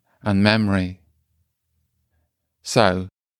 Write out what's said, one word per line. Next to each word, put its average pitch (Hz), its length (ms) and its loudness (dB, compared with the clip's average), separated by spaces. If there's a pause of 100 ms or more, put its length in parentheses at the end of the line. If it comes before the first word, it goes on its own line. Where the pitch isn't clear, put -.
(220)
and 98 200 0
memory. 98 580 0 (1600)
So, 92 460 0 (320)